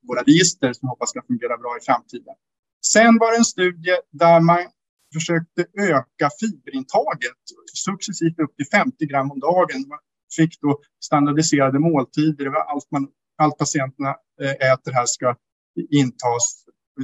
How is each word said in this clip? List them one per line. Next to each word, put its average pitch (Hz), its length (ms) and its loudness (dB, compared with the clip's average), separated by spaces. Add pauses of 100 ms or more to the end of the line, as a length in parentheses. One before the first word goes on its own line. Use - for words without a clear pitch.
våra 247 140 -4
register 285 500 2
som - 160 -10
hoppas 123 220 -8
ska 240 120 -14
fungera 120 340 -6
bra 120 240 -10
i - 40 -20
framtiden. - 500 -6 (520)
Sen 226 320 6
var 226 140 2
det 233 60 2
en 233 60 4
studie 180 520 -2 (160)
där 170 280 6
man 170 180 4 (560)
försökte 165 520 -4 (120)
öka 180 520 0 (100)
fiberintaget 143 1000 -4 (320)
successivt 170 640 -6
upp 151 180 -6
till - 100 -6
femtio 160 400 -2
gram 135 240 -2
om 139 100 -10
dagen. 170 480 0
Man - 100 -16 (380)
fick 165 240 0
då 143 200 -2 (240)
standardiserade 143 720 2
måltider. 151 680 0
Det 135 60 -6
var 156 220 -2
allt 143 180 -8
man, 139 180 -4 (280)
allt 147 220 0
patienterna, 139 580 -4 (260)
eh, 139 300 0
äter 127 200 -2
här 123 140 0
ska 123 300 -2 (540)
intas. 123 760 0 (400)